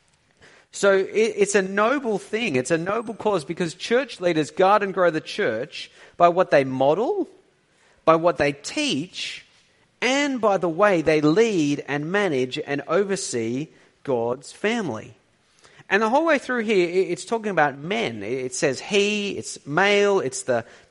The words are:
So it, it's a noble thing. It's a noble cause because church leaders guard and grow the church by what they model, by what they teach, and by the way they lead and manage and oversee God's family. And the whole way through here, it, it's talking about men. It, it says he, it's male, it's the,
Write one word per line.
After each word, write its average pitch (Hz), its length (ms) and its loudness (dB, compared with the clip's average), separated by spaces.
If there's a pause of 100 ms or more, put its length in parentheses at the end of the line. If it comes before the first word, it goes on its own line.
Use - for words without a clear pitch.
(720)
So 196 240 2
it, 196 400 0
it's 196 200 0
a 202 60 4
noble 214 560 -2
thing. 214 380 -6
It's 127 160 -2
a 165 60 2
noble 214 380 -6
cause 196 280 -2
because 165 300 -6
church - 480 -2
leaders 156 300 0
guard 196 320 4
and 196 100 -6
grow 175 160 2
the 156 100 -2
church 143 720 -6 (240)
by 175 140 6
what 175 200 2
they 147 140 6
model, 160 640 0 (760)
by 160 100 6
what 170 220 2
they 147 160 0
teach, - 920 -6 (540)
and 269 400 0
by 202 160 2
the 175 140 0
way 175 320 2
they 156 180 2
lead 156 720 2
and 147 240 -4
manage 143 520 0
and 139 220 -6
oversee 156 800 -2 (380)
God's 123 480 -2
family. 180 600 -4 (760)
And 196 120 2
the 220 80 2
whole 285 160 2
way 311 120 4
through 247 260 -4
here, 202 240 2
it, 175 220 0
it's 180 160 -6
talking 220 260 -4
about 147 280 0
men. 151 440 -6
It, 104 80 -8
it 127 220 -6
says 135 260 0
he, 202 520 0
it's - 360 -12
male, 202 540 2
it's - 220 -6
the, 120 200 0 (280)